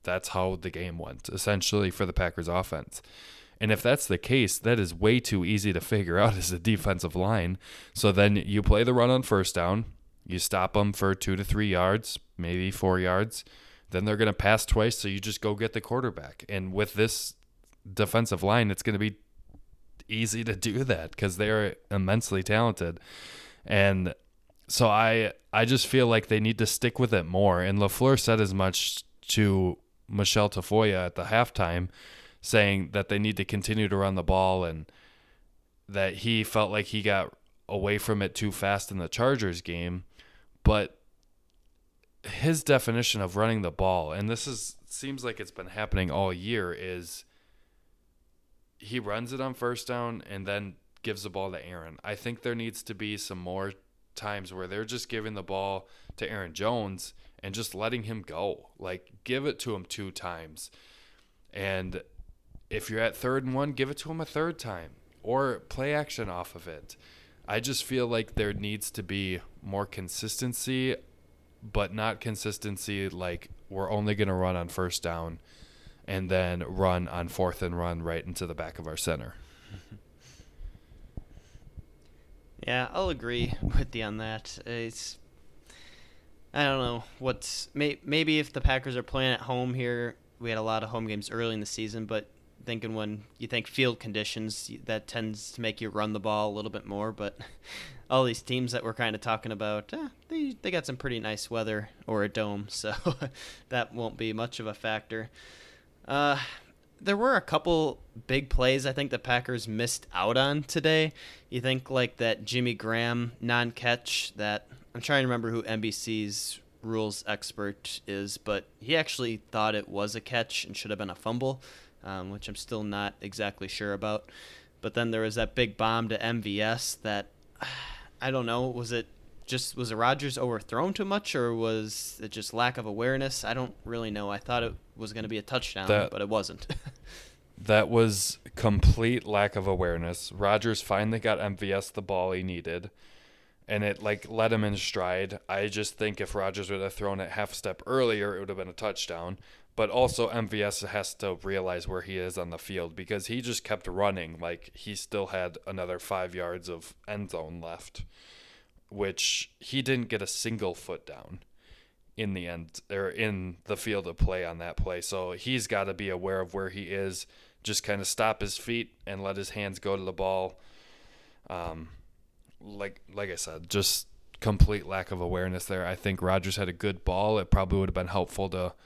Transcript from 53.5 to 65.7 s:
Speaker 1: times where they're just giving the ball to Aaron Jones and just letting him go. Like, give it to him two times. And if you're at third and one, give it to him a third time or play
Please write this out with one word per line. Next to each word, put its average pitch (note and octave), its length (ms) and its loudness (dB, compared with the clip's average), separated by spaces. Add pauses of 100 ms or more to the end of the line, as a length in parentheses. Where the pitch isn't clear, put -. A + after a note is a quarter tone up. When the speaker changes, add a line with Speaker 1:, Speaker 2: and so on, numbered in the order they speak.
Speaker 1:
times G2+ 360 -6
where F#2 160 -8
they're G2+ 180 -4
just A#2+ 240 -8
giving A2 260 -6
the G2 80 -8
ball F#2+ 440 -4 (300)
to - 120 -4
Aaron F#2+ 240 -6
Jones G2+ 600 -2 (260)
and G2 140 -8
just G#2+ 220 -6
letting A2+ 280 -2
him G#2+ 200 -8
go. E2+ 460 -6 (100)
Like, F#2 320 -10 (120)
give C3 220 -2
it C#3+ 140 -2
to A2+ 160 -4
him F#2 100 -10
two G2 260 -10
times. E2 600 -10 (840)
And F#2 480 -4 (680)
if - 200 -4
you're A2 100 -2
at A2+ 160 2
third C3 300 -2
and B2+ 80 -2
one, C#3+ 180 0
give C3 180 -2
it C#3+ 100 -8
to D#3 120 -8
him D#3+ 80 -6
a D#3+ 60 -4
third D#3+ 340 -4
time F2 320 -10 (320)
or B2 360 2 (100)
play C3+ 240 -2